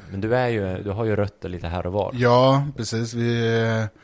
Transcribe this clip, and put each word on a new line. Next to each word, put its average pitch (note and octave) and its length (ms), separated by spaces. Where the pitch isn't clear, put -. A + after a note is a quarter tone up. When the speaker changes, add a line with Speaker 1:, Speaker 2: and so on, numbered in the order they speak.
Speaker 1:
Men G2 100
du A2 160
är B2 120
ju, G2 340
du G2+ 80
har G#2+ 140
ju G#2+ 120
rötter G2 320
lite F2 200
här E2+ 180
och F2+ 60
var. G2+ 220
Speaker 2:
Ja, B2+ 520
precis. A2+ 380
Vi, A#2 420